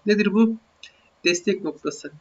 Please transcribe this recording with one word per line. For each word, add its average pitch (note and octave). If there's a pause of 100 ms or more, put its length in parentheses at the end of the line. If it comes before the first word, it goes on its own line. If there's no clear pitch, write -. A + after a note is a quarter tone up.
Nedir G#3
bu? A3 (680)
Destek F3
noktası. D3